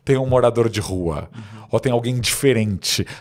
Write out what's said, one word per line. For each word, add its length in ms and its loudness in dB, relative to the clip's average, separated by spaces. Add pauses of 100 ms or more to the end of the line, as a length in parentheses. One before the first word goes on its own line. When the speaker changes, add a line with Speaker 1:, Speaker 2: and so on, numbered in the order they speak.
Speaker 1:
tem 120 2
um 100 -2
morador 420 4
de 100 -2
rua. 560 -4
Speaker 2:
Uhum. 380 -18
Speaker 1:
Ou 80 2
tem 100 -2
alguém 300 0
diferente. 840 0 (160)